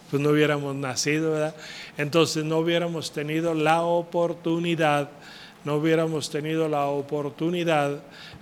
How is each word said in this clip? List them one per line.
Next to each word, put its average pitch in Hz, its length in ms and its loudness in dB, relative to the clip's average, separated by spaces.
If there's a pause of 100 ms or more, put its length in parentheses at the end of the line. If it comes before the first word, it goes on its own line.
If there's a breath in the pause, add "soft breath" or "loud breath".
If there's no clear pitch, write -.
(120)
pues 143 100 0
no 147 100 4
hubiéramos 147 440 2
nacido, 147 560 0
¿verdad? 156 240 -2 (420 loud breath)
Entonces 151 460 2
no 160 140 0
hubiéramos 170 560 0
tenido 160 400 -2
la 160 300 4
oportunidad, 170 1300 0 (540 loud breath)
no 147 140 -2
hubiéramos 160 520 2
tenido 156 380 -2
la 143 200 0
oportunidad, 147 1160 -2 (380 loud breath)